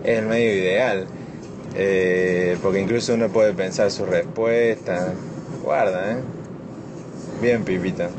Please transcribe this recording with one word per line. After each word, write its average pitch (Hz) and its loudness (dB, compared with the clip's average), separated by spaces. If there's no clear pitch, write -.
es 117 2
el 110 -2
medio 113 2
ideal. 95 2
Eh, 92 2
porque 98 2
incluso 117 0
uno 113 2
puede 107 6
pensar 95 0
su 101 -4
respuesta. 107 0
Guarda, 92 0
¿eh? 120 -2
Bien, 117 2
Pipita. 90 -2